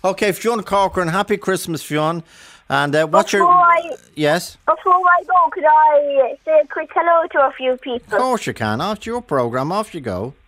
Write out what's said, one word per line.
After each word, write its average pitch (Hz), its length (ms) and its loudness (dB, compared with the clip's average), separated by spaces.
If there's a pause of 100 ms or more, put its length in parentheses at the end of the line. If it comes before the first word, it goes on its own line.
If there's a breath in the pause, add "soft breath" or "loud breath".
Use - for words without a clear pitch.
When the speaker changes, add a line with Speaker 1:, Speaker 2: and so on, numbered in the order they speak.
Speaker 1:
Okay, 190 280 0
Fionn 220 320 -4
Corcoran, 185 440 -2
happy 196 300 -2
Christmas, 175 460 -4
Fionn. 156 400 -4 (460 loud breath)
And, 143 260 0
uh, 160 120 2
what's - 260 2
your 302 100 2
Speaker 2:
Before 349 100 4 (120)
I 330 300 0 (200)
Speaker 1:
Yes? 151 500 -2
Speaker 2:
Before 320 280 0
I 359 320 2
go, 349 260 2
could 302 140 -6
I 294 720 4 (100)
say 311 180 4
a 285 40 -4
quick - 260 -8
hello 339 380 2
to 311 160 0
a 269 40 -2
few 254 260 -4
people? 247 380 -8
Speaker 1:
Of 202 60 2
course 254 260 -2
you 123 60 -6
can. 110 260 -4
After 208 300 -6
your 240 120 -6
programme, 131 520 -4
off 214 200 -6
you 170 80 -12
go. 113 320 -8 (140)